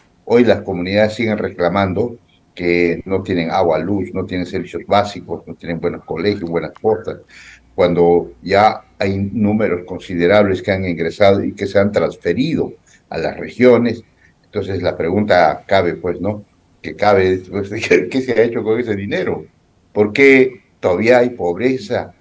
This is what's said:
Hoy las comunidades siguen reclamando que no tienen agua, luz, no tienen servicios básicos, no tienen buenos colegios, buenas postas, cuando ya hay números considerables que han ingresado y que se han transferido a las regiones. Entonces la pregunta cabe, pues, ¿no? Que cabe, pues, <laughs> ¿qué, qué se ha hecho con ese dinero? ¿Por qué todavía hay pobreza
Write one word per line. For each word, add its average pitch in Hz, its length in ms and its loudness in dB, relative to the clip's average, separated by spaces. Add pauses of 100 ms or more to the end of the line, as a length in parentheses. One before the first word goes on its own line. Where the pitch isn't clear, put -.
(260)
Hoy 120 180 4
las 101 160 2
comunidades 98 540 0
siguen 107 240 -4
reclamando 95 800 -2 (360)
que 87 520 0
no 95 160 -4
tienen 85 280 -4
agua, 82 280 2
luz, 92 340 -4
no 95 140 -6
tienen 92 180 -6
servicios 87 420 -8
básicos, 90 600 -2
no 82 80 -14
tienen 82 260 -8
buenos 82 240 -6
colegios, 87 460 -4
buenas 80 280 -4
postas, - 380 -2 (580)
cuando 85 580 2 (100)
ya 101 400 2 (160)
hay 98 180 -2
números 101 680 0
considerables 92 760 2
que 101 120 -2
han 95 120 -2
ingresado 90 580 2
y 101 120 -6
que 98 120 -6
se 101 120 0
han 101 140 2
transferido - 800 -2 (340)
a - 80 -8
las - 220 -4
regiones. 120 640 2 (400)
Entonces 95 380 -6
la 82 160 -2
pregunta 90 680 2
cabe, 92 280 0
pues, 85 260 -6
¿no? 104 240 -6 (380)
Que 80 120 -12
cabe, 95 460 2 (100)
pues, 98 200 -6
<laughs> - 180 -6
¿qué, - 220 2
qué 135 100 -2
se 123 120 -4
ha 110 100 2
hecho 113 200 0
con 110 160 0
ese 113 160 -4
dinero? 101 520 -6 (460)
¿Por 104 200 0
qué 135 480 4 (180)
todavía 110 420 4
hay 123 100 2
pobreza 107 920 -4